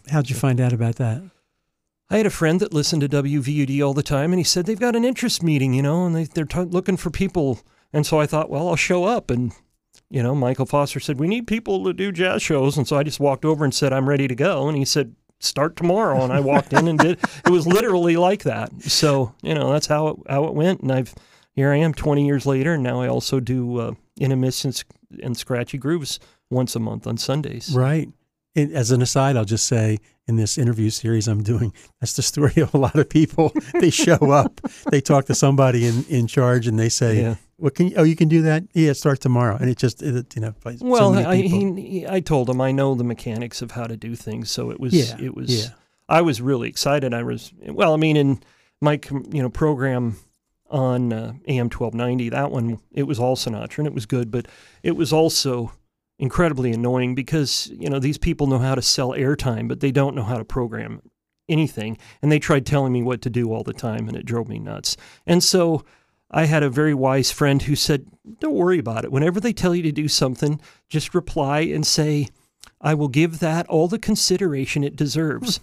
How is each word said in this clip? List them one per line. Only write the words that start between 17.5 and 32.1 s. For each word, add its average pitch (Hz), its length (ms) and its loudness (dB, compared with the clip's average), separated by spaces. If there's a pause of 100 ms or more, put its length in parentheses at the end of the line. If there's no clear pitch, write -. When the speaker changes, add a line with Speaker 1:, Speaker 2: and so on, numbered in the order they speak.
Speaker 2:
was 175 140 4
literally 180 520 2
like 190 260 2
that. 110 400 -4
So, 139 580 0
you 160 140 -4
know, 135 160 0
that's 151 160 0
how 151 220 0
it, - 80 -8 (120)
how 139 160 0
it 143 80 -6
went. 165 280 0
And 131 100 -2
I've, 131 240 -2 (380)
here 139 180 2
I 143 60 4
am 160 160 2
twenty 143 320 0
years 143 200 0
later, 135 280 0
and 135 100 -2
now 123 180 -2
I 123 60 -2
also 123 320 -2
do, 120 400 -4
uh, 117 120 -6 (280)
Intimus 131 460 0
and, 127 100 -4
Sc-, - 180 -12 (300)
and 120 120 -6
Scratchy 120 440 -6
Grooves 147 400 -6 (320)
once 127 240 -2
a 117 40 -4
month 110 280 -6
on 117 100 -4
Sundays. 139 560 -4
Speaker 1:
Right. 135 360 0 (460)
And 147 160 0
as 127 200 0
an 123 100 4
aside, 135 340 2
I'll 110 100 2
just 107 200 -2
say, 110 320 2 (300)
in 113 80 0
this 113 240 0
interview 113 320 2
series 110 360 0
I'm 107 140 0
doing, 113 320 0 (260)
that's - 160 -4